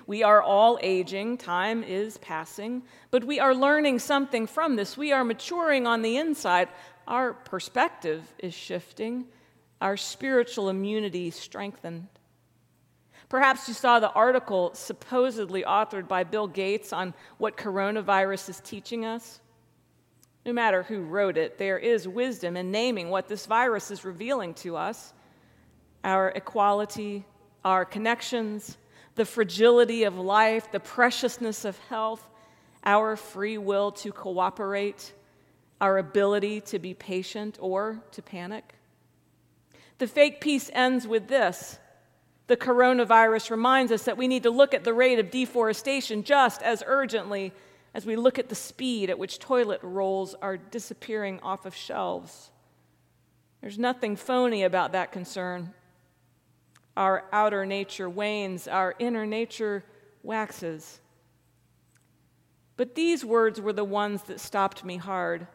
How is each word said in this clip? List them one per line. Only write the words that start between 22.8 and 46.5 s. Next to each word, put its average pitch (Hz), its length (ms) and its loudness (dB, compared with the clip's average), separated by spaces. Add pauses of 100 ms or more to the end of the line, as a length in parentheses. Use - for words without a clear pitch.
what 185 200 -2
this 208 180 -8
virus 226 440 0
is 202 140 -12
revealing 190 520 -6
to 165 200 -10
us. 180 380 -8 (880)
Our 190 240 2
equality, 202 960 -2 (400)
our 185 220 2
connections, 220 920 -4 (380)
the 220 100 0
fragility 226 800 4
of 190 160 0
life, 214 520 2
the 196 100 -4
preciousness 240 840 -2
of 196 140 -6 (100)
health, 220 400 -6 (560)
our 214 320 4
free 208 400 -6
will 202 360 0
to 202 200 -10
cooperate, 196 1000 -4 (640)
our 196 160 4
ability 202 680 2
to 208 160 -6
be 180 140 -8
patient 202 720 -8
or 208 480 -4
to - 100 -16
panic. 190 540 -14 (1200)
The 247 100 -2
fake 294 340 4
peace 285 320 0
ends 254 320 2
with 220 220 -2
this. 220 500 0 (720)
The 240 80 6
coronavirus 233 960 6
reminds 247 400 4
us 220 140 0
that 226 120 -2
we 254 80 0
need 254 160 2
to 233 80 4
look 277 240 6
at - 80 -2
the 233 100 0
rate 247 280 4
of - 100 -2
deforestation 240 920 -2
just 269 380 4